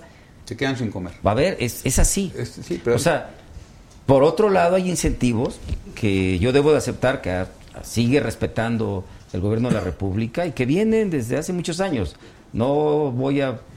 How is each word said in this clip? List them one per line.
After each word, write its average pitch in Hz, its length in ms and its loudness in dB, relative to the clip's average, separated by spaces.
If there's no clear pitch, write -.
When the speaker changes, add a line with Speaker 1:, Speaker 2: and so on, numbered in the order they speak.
Speaker 1:
Se 107 120 -10
quedan 135 200 -2
sin 117 120 -4
comer. 90 240 -8
Speaker 2:
va 98 60 4
a 107 40 0
ver, 110 240 2
es, 117 260 -4
es 131 140 2
así. 180 360 2
Speaker 1:
Es, 120 140 -8
sí, 175 180 -8
pero 120 120 2
Speaker 2:
O - 40 0
sea, 156 300 0
por 135 160 6
otro 214 260 4
lado, 180 280 4
hay 185 120 0
incentivos 123 680 0
que 95 460 0
yo 120 120 2
debo 139 200 6
de 147 80 6
aceptar 127 420 -2
que - 100 -6
ha-, 92 160 -2
sigue 120 360 2
respetando 110 840 -2
el 95 100 -4
gobierno 110 280 0
de 117 60 2
la 104 60 0
República 98 680 -2
y 143 60 -6
que 127 120 -2
vienen 214 460 2
desde 131 260 -2
hace 160 160 -4
muchos 175 260 -4
años. 139 360 -2
No 147 600 0
voy 135 300 0
a 127 180 -2